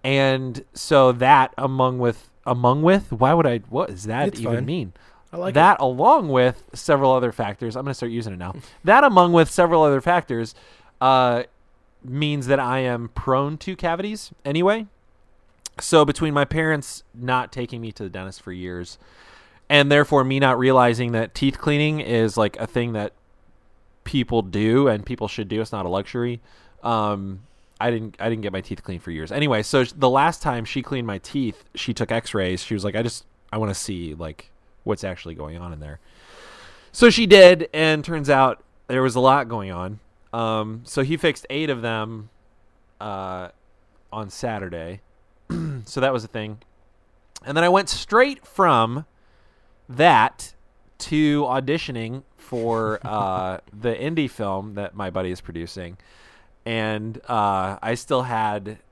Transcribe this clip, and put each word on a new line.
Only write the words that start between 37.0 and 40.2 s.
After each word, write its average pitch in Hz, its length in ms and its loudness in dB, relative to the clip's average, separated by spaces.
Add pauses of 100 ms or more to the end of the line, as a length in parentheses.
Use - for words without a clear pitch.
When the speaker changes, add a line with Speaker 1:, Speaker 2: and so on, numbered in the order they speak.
Speaker 1:
she 226 160 4
did, 180 480 10
and 156 300 0
turns 151 260 -4
out 135 320 4 (260)
there 131 140 0
was 127 140 0
a 127 60 2
lot 131 260 6
going 104 240 -8
on. 92 280 -8 (340)